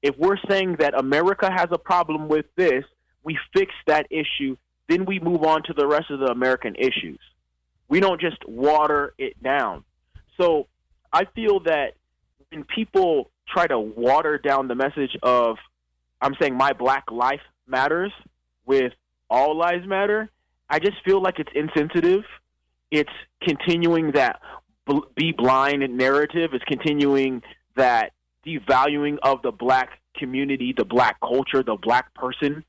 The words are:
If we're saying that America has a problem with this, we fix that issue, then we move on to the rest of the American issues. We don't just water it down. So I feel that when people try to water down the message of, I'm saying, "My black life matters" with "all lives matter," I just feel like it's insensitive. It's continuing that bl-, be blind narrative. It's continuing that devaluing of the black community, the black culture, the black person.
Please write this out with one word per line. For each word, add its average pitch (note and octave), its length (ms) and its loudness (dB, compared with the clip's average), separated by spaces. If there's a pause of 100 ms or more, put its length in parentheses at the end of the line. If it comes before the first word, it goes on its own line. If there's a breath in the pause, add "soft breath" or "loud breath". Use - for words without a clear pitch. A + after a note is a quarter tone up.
If C#3 160 0
we're F#3 200 2 (100)
saying F#3+ 320 0
that C#3+ 180 2
America E3 540 0
has F3+ 200 0
a F3 60 -2
problem D#3 520 -2
with D3+ 160 0 (100)
this, D3 300 2 (380)
we D#3+ 140 -6 (160)
fix F#3+ 200 0 (140)
that D3+ 220 2
issue, C#3+ 460 -6 (320)
then F3 160 0
we F#3+ 160 -4
move E3 240 0
on D#3 200 2
to D#3+ 100 -10
the C#3+ 120 2
rest D3+ 240 0
of C#3+ 120 -8
the C3+ 60 0
American B2 480 -2
issues. G2+ 440 -4 (720)
We - 100 2
don't F3+ 220 2
just E3+ 160 -4 (100)
water D3 680 0
it B2 260 -10
down. B2+ 400 -2 (560)
So E3 280 2 (440)
I F3 140 0
feel G#3 360 0
that D#3 340 -2 (560)
when D3 120 -14
people F3+ 680 0 (180)
try F3 180 0
to C#3 120 0
water B2+ 580 0
down C3+ 320 0
the B2 60 -2
message C3+ 480 -4
of, A#2+ 340 2 (640)
I'm C3+ 180 -2
saying, C#3 160 0
"My C3+ 160 2
black C3 400 -2
life B2 300 -2 (260)
matters" C#3+ 460 -2 (520)
with B2+ 280 2 (360)
"all C#3+ 280 2
lives F3 280 -2
matter," G3+ 440 -2 (400)
I D3+ 100 0
just G3 240 -2
feel F#3+ 180 4
like F#3 180 -2
it's D3 160 -8
insensitive. E3 680 2 (680)
It's D3+ 180 0 (320)
continuing E3+ 680 0
that C3+ 300 0 (440 loud breath)
bl-, C#3+ 300 -2
be E3 160 0
blind C3+ 480 2 (180)
narrative. D3 560 2
It's B2 120 -4
continuing C#3 760 0 (340 loud breath)
that B2 360 2 (340)
devaluing D3 760 0
of C3 200 2
the B2 80 -2
black B2+ 480 0 (180)
community, C3 580 -4
the C#3+ 100 0
black A#2 360 0
culture, C3 420 0
the A2+ 140 -2
black A#2+ 360 -2
person. C#3+ 560 -6